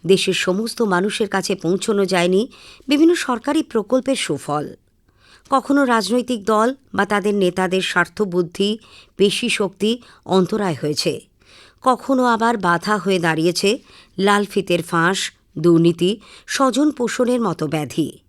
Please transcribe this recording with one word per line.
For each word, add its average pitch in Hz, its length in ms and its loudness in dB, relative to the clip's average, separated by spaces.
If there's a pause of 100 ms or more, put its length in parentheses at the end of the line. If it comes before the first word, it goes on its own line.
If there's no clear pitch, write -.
দেশের 185 280 2
সমস্ত 214 480 -2
মানুষের 196 460 0
কাছে 190 260 -2
পৌঁছানো 196 500 0
যায়নি 185 440 0 (400)
বিভিন্ন 311 260 4
সরকারি 285 480 -2
প্রকল্পের 247 540 -2
সুফল। 143 580 -6 (760)
কখনো 277 340 2
রাজনৈতিক 226 600 0
দল 220 300 2 (200)
বা 196 120 0
তাদের 208 280 0
নেতাদের 185 480 0
স্বার্থবুদ্ধি, 180 960 -2 (380)
পেশি 202 320 2
শক্তি 214 500 -2 (260)
অন্তরায় 185 560 0
হয়েছে, 151 400 -4 (600)
কখনো 254 420 0
আবার 233 340 2
বাধা 180 380 0
হয়ে 185 220 0
দাঁড়িয়েছে 170 600 0 (400)
লাল 202 260 2
ফিতের 175 380 -2
ফাঁস, 175 500 0 (260)
দুর্নীতি, 170 600 4 (260)
স্বজন 269 440 2
পোষণের 247 500 0
মতো 170 260 -2
ব্যাধি। 151 520 -4 (100)